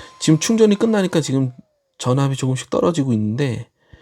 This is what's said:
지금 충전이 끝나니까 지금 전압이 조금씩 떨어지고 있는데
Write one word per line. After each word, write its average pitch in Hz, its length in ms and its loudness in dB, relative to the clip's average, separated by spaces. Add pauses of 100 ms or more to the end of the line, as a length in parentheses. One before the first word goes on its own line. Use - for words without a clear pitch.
(200)
지금 156 180 4
충전이 220 380 2
끝나니까 202 440 0
지금 131 320 -2 (460)
전압이 135 380 0
조금씩 127 340 -4
떨어지고 151 420 0
있는데 113 560 -4 (340)